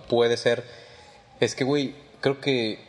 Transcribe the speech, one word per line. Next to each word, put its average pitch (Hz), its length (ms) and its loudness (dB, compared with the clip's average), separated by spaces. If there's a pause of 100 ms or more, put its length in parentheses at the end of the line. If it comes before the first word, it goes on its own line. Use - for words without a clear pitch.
puede 120 300 2
ser. 117 260 0 (760)
Es 117 160 0
que, - 80 -4
güey, 135 320 -2 (260)
creo 135 200 0
que 120 480 -2